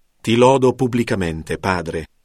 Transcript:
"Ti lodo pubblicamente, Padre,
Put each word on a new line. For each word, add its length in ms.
"Ti 140
lodo 360
pubblicamente, 880
Padre, 480